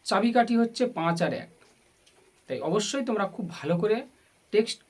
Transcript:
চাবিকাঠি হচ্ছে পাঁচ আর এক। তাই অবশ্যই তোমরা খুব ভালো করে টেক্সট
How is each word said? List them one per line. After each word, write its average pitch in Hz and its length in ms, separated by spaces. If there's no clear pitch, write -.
চাবিকাঠি 233 520
হচ্ছে 233 220
পাঁচ 170 180
আর 139 60
এক। - 80
তাই 127 100
অবশ্যই 214 400
তোমরা 214 160
খুব 226 100
ভালো 165 240
করে 214 140
টেক্সট 220 380